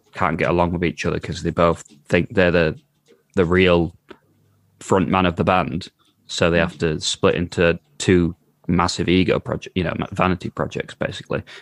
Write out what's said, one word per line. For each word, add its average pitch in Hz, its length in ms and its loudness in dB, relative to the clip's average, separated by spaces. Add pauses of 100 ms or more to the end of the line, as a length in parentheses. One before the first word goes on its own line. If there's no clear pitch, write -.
(140)
can't 82 240 -2
get 78 120 0
along 87 240 2
with 87 100 -2
each 78 220 -4
other 82 120 -2
'cause 82 260 -8
they 82 80 -2
both 82 300 2 (280)
think - 240 0
they're 90 180 4
the, 80 260 0 (580)
the 92 100 2
real 87 500 2 (840)
front 95 260 2
man 92 180 2
of 87 120 0
the 87 80 -2
band. 90 420 0 (400)
So 87 240 0
they 85 80 2
have 85 200 -2
to 80 200 -2
split - 360 -2
into 85 440 0 (200)
two 87 360 2 (320)
massive 87 400 0
ego 90 320 2
project, - 380 -8
you 90 80 0
know, - 120 -4
ma-, - 140 -6
vanity 92 380 -2
projects, - 440 -6
basically, - 480 -6 (200)